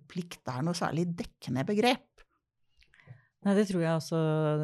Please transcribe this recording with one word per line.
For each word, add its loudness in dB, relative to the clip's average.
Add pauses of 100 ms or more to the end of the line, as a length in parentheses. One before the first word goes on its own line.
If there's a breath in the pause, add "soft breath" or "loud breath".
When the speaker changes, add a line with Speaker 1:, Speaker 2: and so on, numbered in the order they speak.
Speaker 1:
plikt -10
er -6
noe -2
særlig -2 (100)
dekkende -6
begrep. 2 (1400 soft breath)
Speaker 2:
Nei, 4
det 4
tror 0
jeg 2
også -2 (440)